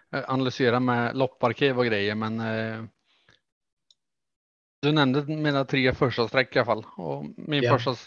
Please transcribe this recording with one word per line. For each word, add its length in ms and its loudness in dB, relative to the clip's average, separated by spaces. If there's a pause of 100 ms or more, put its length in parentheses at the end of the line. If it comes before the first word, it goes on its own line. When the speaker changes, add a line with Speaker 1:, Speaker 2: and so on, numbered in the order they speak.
(140)
Speaker 1:
eh, 140 -4
analysera 520 2
med 380 0
lopparkiv 600 0
och 80 2
grejer, 300 0
men, 240 -4
eh, 440 -6 (2000)
du 100 2
nämnde 340 2
mina 400 0
tre 280 2
första 340 0
streck 280 0
i 40 4
alla 60 4
fall. 200 -2 (120)
Och 280 -6 (120)
min 260 -2
Speaker 2:
Ja. 140 4
Speaker 1:
första, 180 -2 (120)